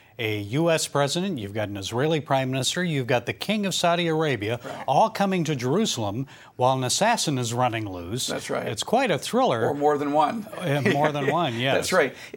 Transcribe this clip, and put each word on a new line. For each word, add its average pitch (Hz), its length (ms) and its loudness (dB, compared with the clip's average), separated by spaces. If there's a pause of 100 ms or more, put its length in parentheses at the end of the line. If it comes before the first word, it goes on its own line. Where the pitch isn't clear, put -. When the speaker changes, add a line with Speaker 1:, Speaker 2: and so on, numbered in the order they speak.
(180)
Speaker 1:
a 107 220 0
U 139 300 0
S 156 180 2
president, 147 500 0
you've 101 140 -8
got 104 160 -4
an 101 80 -8
Israeli 127 460 -2
prime 131 280 0
minister, 131 320 -2
you've 147 240 -2
got 120 200 2
the 113 80 -4
king 208 320 -2
of 180 80 -2
Saudi 170 340 2
Arabia, 131 560 0
Speaker 2:
Right. - 240 -12
Speaker 1:
all 180 220 4
coming 190 340 0
to 156 100 -2
Jerusalem 127 720 -2 (300)
while 127 180 4
an 131 100 0
assassin 190 520 2
is 117 160 -2
running 120 340 0
loose. 92 420 -6
Speaker 2:
That's 147 200 -6
right. 131 180 -4
Speaker 1:
It's 120 160 -4
quite 247 280 2
a 143 80 2
thriller. 143 500 2
Speaker 2:
Or 143 60 0
more 147 240 2
than 143 160 -2
one. 143 320 2 (100)
Speaker 1:
Uh, 147 240 0 (100)
more 151 220 2
than 143 140 -2
Speaker 2:
<laughs> 143 40 2
Speaker 1:
one, 147 300 0
yes. 131 140 2
Speaker 2:
That's - 180 0
right. 165 220 4 (220)